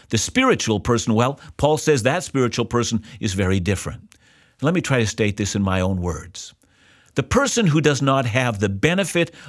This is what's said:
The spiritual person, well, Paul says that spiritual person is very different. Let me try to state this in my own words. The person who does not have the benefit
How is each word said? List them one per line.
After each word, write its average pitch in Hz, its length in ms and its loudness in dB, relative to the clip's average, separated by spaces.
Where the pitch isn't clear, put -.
The 117 100 -2
spiritual 160 640 0
person, 117 360 0
well, 127 220 0
Paul 151 200 2
says 143 260 2
that 151 200 0
spiritual 123 400 0
person 113 400 -2
is 110 140 -2
very 95 260 2
different. 87 560 -4
Let 151 120 2
me 180 60 0
try 135 200 0
to 113 80 2
state 104 280 0
this 101 180 -2
in 101 100 0
my 95 180 0
own 92 180 0
words. 87 540 -8
The - 80 0
person 240 440 2
who 151 120 4
does 139 220 2
not 135 240 2
have 120 340 0
the 104 80 2
benefit 165 640 0